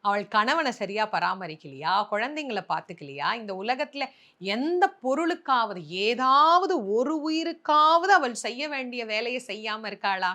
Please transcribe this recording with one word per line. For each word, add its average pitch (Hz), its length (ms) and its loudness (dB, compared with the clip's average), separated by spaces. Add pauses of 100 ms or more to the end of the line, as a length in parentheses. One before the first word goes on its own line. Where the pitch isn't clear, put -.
அவள் 202 260 0
கணவனை 269 440 2
சரியா 214 400 -4
பராமரிக்கலையா? 170 1000 -2
குழந்தைங்களை 240 580 -4
பார்த்துக்கலையா? 156 640 -4
இந்த 214 200 -8
உலகத்துல 262 540 -6 (320)
எந்த 277 640 0
பொருளுக்காவது, 254 800 0
ஏதாவது 262 1040 2
ஒரு 254 240 2 (140)
உயிருக்காவது 320 880 4
அவள் 247 140 0
செய்ய 240 360 -6
வேண்டிய 247 360 -6
வேலையை 233 420 -4
செய்யாம 214 320 -8
இருக்காளா? 196 560 -2